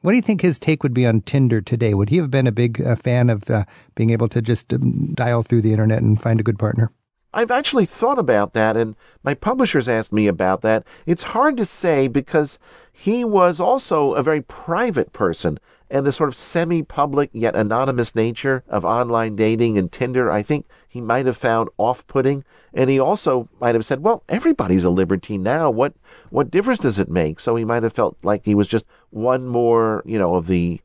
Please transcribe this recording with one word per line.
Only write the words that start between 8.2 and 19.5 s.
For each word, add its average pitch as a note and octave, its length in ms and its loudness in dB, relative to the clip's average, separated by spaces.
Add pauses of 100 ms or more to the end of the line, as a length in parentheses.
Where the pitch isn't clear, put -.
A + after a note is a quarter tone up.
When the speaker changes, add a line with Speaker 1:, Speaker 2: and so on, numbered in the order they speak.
Speaker 2:
that, A2 220 2
and A2 200 -2 (280)
my C#3 100 -2
publishers G#3 540 0
asked A2+ 240 -2
me G#2 160 2
about F#2 340 0
that. A2 220 0 (220)
It's E3+ 180 -2
hard C4+ 340 0
to G#3+ 80 -2
say C#3 440 0
because C#3+ 500 -2 (320)
he A#3+ 320 -4
was F#3 380 2
also F3 520 0
a C#3 80 0
very D3+ 200 0
private F3 720 -4
person, E2+ 440 -2 (320)
and C#3 160 -2
the C#3+ 60 2
sort D3 180 -2
of B2 60 -10
semi-public D3+ 1000 -2
yet A2+ 220 -2
anonymous A#2 600 -2
nature A#2+ 520 -2
of F#2 160 -4
online A2+ 520 -2
dating A2 420 2